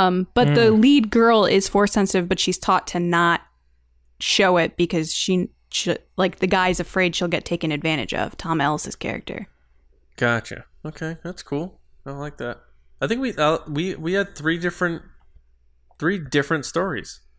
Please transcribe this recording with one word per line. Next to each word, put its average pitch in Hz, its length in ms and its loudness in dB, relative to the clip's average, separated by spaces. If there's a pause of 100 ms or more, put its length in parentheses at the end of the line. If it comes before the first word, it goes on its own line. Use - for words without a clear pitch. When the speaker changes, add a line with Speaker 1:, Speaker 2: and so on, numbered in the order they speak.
Speaker 1:
Um, 180 280 2
but 247 200 4
the 226 180 6
Speaker 2:
Mm. 220 80 6
Speaker 1:
lead 254 300 6
girl 226 340 6
is 196 240 2
Force 202 240 2
sensitive, 190 360 0
but 185 120 -2
she's - 180 -2
taught - 300 0
to 180 120 -4
not 170 420 2 (760)
show 185 380 2
it 170 200 0
because 170 380 0
she, 180 360 0 (200)
she, - 240 -2 (220)
like, 190 240 -2
the 190 80 0
guy's 185 320 0
afraid 180 340 -2
she'll 180 140 -2
get 165 160 -2
taken 165 260 -4
advantage 147 440 -4
of, - 220 -4
Tom 160 240 -4
Ellis's 147 360 -2
character. - 500 -10 (720)
Speaker 3:
Gotcha. 120 480 -4 (200)
Okay, 160 380 -10
that's 175 220 -12
cool. 170 360 -8 (240)
I 139 80 -14
like 143 260 -12
that. 120 200 -8 (420)
I 135 60 -2
think 233 140 -2
we, 247 160 -4
uh, 151 220 2 (100)
we, 165 260 -4
we 156 200 -6
had 196 220 -2
three 160 220 -2
different, 170 440 -4 (960)
three 185 180 -2
different 143 480 -2
stories. 165 540 -6 (180)